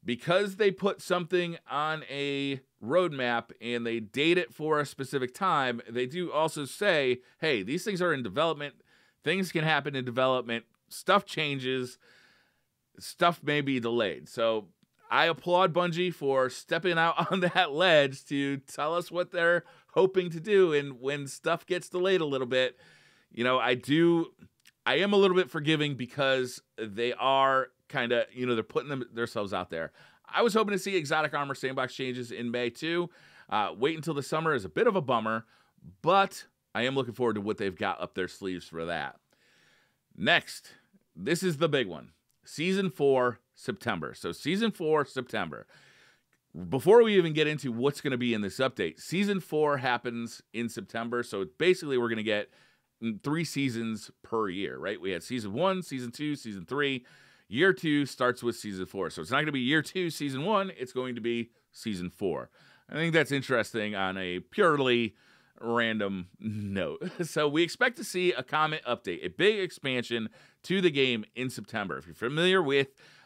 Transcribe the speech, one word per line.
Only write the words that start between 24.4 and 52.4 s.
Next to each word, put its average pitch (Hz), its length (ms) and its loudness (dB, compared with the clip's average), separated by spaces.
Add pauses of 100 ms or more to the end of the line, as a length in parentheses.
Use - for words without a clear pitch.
I 123 120 2
am 196 160 2
a 208 40 4
little 196 200 6
bit 180 140 2
forgiving 151 440 0
because 127 680 -2 (140)
they 113 380 -4
are 135 540 4 (200)
kinda, 120 440 2
you 123 140 -4
know, 123 80 2
they're 110 100 2
putting 147 240 -4
them, 135 240 -6
themselves 110 400 -4
out 92 180 -4
there. 80 220 -6 (360)
I 175 140 2
was 226 120 4
hoping 214 180 2
to 196 60 0
see 196 180 -2
exotic 151 380 0
armor 143 200 -4
sandbox 131 400 -4
changes 123 380 -6
in 117 180 -6
May 120 200 -2
too. 170 400 -4 (380)
Uh, 98 280 0
wait 143 200 0
until 160 180 -6
the 139 80 -4
summer 160 320 0
is 117 100 -2
a 92 40 -10
bit 185 200 2
of 196 80 2
a 185 40 2
bummer, 113 460 0 (560)
but 190 440 2 (280)
I 110 80 0
am 135 140 0
looking 120 180 -2
forward 117 200 0
to 107 60 -2
what 101 180 -2
they've 98 180 -4
got 95 240 -2
up 87 140 -8
their 90 140 -2
sleeves 92 380 -8
for 82 200 -8
that. 78 340 -4 (960)
Next, - 560 -2 (420)
this 131 280 -2
is 175 160 0
the 160 100 2
big 139 180 0
one. 78 240 -12 (340)
Season 190 460 -2
four, 127 480 2 (160)
September. 98 600 -4
So - 180 -6
Season 196 380 -2
four, 156 340 0
September. 90 640 -6 (1040)
Before 156 340 8
we 220 140 4
even 170 160 6
get 151 140 2
into 143 260 -2
what's 127 280 0
gonna 135 160 -2
be 120 180 0
in 107 60 -2
this 101 180 -4
update, 110 420 -2
Season 196 400 0
four 151 380 0
happens 120 640 -4 (100)
in 117 160 -4
September. 117 540 -6
So 98 240 -4 (120)
basically 160 400 2
we're 117 100 2
gonna 110 140 -2
get, 104 280 -2 (520)